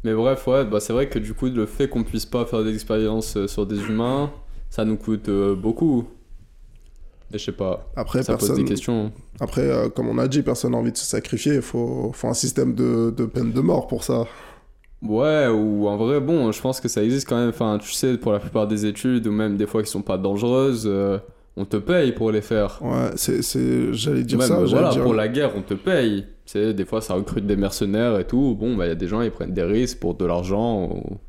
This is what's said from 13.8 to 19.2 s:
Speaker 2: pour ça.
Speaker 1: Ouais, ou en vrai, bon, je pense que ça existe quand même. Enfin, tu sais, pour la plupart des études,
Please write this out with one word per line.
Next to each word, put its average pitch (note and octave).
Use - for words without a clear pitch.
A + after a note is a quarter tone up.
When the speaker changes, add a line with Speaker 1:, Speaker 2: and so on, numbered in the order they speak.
Speaker 2:
pour -
ça. A#2+
Speaker 1:
Ouais, C3+
ou G#2+
en G2+
vrai, A#2+
bon, C3+
je -
pense C3
que -
ça A2
existe C3
quand B2
même. A#2+
Enfin, A2
tu -
sais, B2+
pour A#2
la G2+
plupart G#2+
des G#2
études, A#2